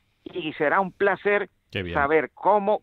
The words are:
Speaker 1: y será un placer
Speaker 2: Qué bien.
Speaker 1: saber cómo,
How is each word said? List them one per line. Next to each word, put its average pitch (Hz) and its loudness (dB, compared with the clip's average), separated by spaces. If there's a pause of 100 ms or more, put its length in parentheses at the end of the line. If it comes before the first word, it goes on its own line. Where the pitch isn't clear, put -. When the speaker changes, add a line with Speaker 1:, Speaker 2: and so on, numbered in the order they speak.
(240)
Speaker 1:
y 156 -8
será 156 2
un 185 -2
placer 202 0 (200)
Speaker 2:
Qué 101 -6
bien. 87 -6
Speaker 1:
saber 147 2
cómo, 208 0